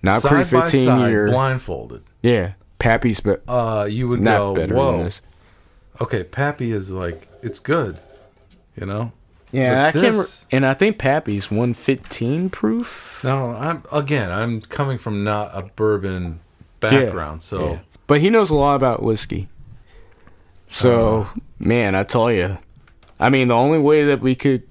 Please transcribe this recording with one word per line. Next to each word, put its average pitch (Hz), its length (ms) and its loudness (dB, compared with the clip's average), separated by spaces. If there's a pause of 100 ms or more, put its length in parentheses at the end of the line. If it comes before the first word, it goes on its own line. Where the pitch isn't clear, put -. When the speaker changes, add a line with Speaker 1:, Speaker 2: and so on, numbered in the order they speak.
Speaker 1:
Not 98 200 2
Speaker 2:
Side 143 80 2
by 147 140 6
Speaker 1:
pre-fifteen 135 420 4
Speaker 2:
side, 127 240 4
Speaker 1:
year. 104 180 2
Speaker 2:
blindfolded. 107 760 -2 (180)
Speaker 1:
Yeah. 104 320 2 (260)
Pappy's 113 400 2
be- 98 160 0 (120)
Speaker 2:
Uh, 113 420 -2
you 120 180 -4
would 120 140 0
Speaker 1:
not 107 160 4
Speaker 2:
go, 98 180 0
Speaker 1:
better 82 200 -2
Speaker 2:
"Whoa. 135 180 2
Speaker 1:
than 90 120 -2
this. - 160 -8 (800)
Speaker 2:
Okay, 113 240 -4
Pappy 135 480 -4
is, 98 200 -6
like, 90 360 -8 (140)
it's 113 180 -10
good," 135 380 -2 (800)
you 98 60 -8
know? 107 260 -6 (400)
Speaker 1:
Yeah, 127 220 2
Speaker 2:
But 139 140 4
Speaker 1:
I 160 40 2
can't 220 220 2
re- 208 80 2
Speaker 2:
this - 300 -8
Speaker 1:
and 135 140 2
I 135 100 2
think 214 240 0
Pappy's 131 520 -2
one 117 220 0
fifteen 139 760 -2
proof. - 760 -4
Speaker 2:
No, 127 340 -2
I'm, 156 220 -6 (100)
again, 143 400 -2
I'm 110 300 -4
coming 139 380 -4
from 101 240 -4
not 104 340 -2
a 95 60 -8
bourbon 95 760 -2 (440)
Speaker 1:
Yeah, 110 80 0
Speaker 2:
background, 90 500 0
so 90 300 -6
Speaker 1:
yeah. 82 80 -8 (280)
But 147 140 4
he 185 80 4
knows 214 220 4
a 156 40 2
lot 143 200 4
about 127 260 0
whiskey. 107 480 -4 (1200)
So, 113 520 2 (140)
Speaker 2:
Uh, - 40 -8 (180)
Speaker 1:
man, 107 380 0
I 98 80 0
tell 120 280 2
ya. 92 260 0 (640)
I 117 100 2
mean, 131 200 4
the 120 60 4
only 143 240 4
way 147 260 4
that 139 160 2
we 131 140 2
could 131 360 0